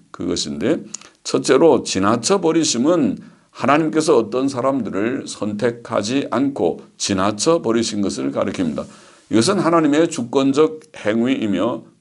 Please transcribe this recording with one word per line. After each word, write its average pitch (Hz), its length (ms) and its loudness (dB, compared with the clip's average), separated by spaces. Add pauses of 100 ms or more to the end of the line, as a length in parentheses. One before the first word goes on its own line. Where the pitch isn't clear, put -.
(100)
그것인데, 90 720 -4 (420)
첫째로 131 580 4
지나쳐 117 580 0
버리심은 151 800 0 (320)
하나님께서 156 680 2
어떤 120 320 0
사람들을 123 800 -2
선택하지 110 1000 -2
않고 120 500 0 (160)
지나쳐 104 640 0
버리신 113 400 -2
것을 113 320 -4
가리킵니다. 90 540 -4 (440)
이것은 180 280 2
하나님의 160 500 4
주권적 135 720 0 (240)
행위이며 110 800 0 (160)